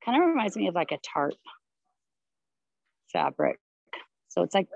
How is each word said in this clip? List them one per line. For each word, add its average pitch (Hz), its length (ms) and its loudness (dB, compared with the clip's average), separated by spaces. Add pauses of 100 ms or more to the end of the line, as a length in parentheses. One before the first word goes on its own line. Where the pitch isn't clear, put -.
kind 262 180 2
of 359 60 4
reminds 220 280 0
me 202 120 0
of, 175 60 -2
like, 165 180 0
a 147 60 -4
tarp - 360 -2 (1800)
fabric. 151 460 0 (680)
So 175 140 0
it's - 120 -2
like, 196 220 2